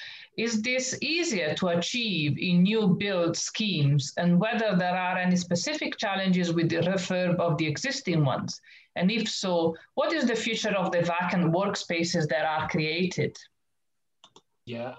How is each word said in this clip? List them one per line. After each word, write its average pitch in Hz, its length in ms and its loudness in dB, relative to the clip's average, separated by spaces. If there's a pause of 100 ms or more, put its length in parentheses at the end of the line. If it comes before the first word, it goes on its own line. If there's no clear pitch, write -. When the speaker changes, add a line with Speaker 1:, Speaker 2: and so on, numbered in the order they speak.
(360)
Speaker 1:
is 220 280 0
this 254 380 -2
easier 233 520 0
to 185 140 0
achieve 175 720 0
in 180 240 4
new 214 240 4
build 175 500 2
schemes, 147 800 0
and 175 220 4
whether 220 360 0
there 180 200 2
are 185 220 0
any 180 180 2
specific 294 640 -2
challenges 190 540 0
with 165 180 2
the 165 80 0
refurb 180 580 0
of 170 220 0
the 160 100 0
existing 156 580 -2
ones? - 340 -2 (360)
And 180 160 2
if 226 180 -2
so, 165 460 0 (180)
what - 180 0
is 302 140 0
the 226 100 2
future 220 400 -2
of 185 160 0
the 175 120 2
vacant 170 500 0
workspaces 175 760 0
that 156 160 0
are 156 220 -2
created?" 160 720 -2 (1300)
Speaker 2:
Yeah, 120 340 -10